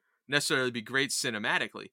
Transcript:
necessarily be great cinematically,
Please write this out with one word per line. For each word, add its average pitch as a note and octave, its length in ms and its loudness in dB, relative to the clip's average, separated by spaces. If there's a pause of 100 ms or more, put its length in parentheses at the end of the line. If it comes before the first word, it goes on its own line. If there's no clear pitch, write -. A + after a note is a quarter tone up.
(260)
necessarily C3+ 440 2
be A#2+ 120 -4
great C3 280 0
cinematically, A2+ 840 -2